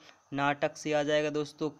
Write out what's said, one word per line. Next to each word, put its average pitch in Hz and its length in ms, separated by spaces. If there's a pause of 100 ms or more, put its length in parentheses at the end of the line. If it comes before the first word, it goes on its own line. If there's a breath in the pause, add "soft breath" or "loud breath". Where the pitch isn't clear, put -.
(320 loud breath)
नाटक 143 440
से 151 160
आ 147 100
जाएगा 151 300
दोस्तों 147 480